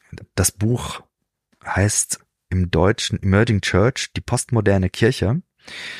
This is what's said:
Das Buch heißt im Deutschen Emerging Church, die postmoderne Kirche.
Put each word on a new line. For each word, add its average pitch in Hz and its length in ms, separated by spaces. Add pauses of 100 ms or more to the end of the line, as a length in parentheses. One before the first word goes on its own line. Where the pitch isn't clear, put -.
(360)
Das 90 160
Buch 110 500 (640)
heißt - 540 (300)
im 90 220
Deutschen 95 500
Emerging 101 400
Church, - 540
die 95 60
postmoderne 101 680
Kirche. 117 520 (580)